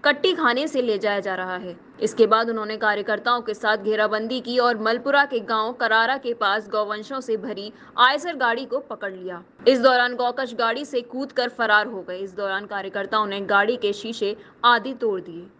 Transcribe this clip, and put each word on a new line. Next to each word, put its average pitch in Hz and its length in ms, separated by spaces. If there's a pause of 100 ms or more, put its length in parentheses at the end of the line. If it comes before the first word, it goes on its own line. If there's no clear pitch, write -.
कट्टी 294 280
खाने 285 360
से 262 140
ले 214 160
जाया 202 220
जा 190 140
रहा 185 220
है। 180 200 (240)
इसके 214 260
बाद 226 240
उन्होंने 214 260
कार्यकर्ताओं 214 640
के 220 140
साथ 220 220
घेराबंदी 214 640
की 247 180
और 240 200
मलपुरा 247 460
के 262 160
गांव 220 320
करारा 233 440
के 240 180
पास 208 340
गौवंशों 214 520
से 233 160
भरी 208 360 (260)
आयसर 294 380
गाड़ी 247 280
को 254 140
पकड़ 208 340
लिया। 180 300 (260)
इस 262 100
दौरान 247 360
गौकश 240 400
गाड़ी 233 300
से 254 160
कूदकर 254 480
फरार 214 380
हो 202 160
गए। 180 160
इस 196 140
दौरान 196 340
कार्यकर्ताओं 196 600
ने 196 140
गाड़ी 202 360
के 208 160
शीशे 214 440 (280)
आदि 240 280
तोड़ 214 280
दिए। 175 260 (140)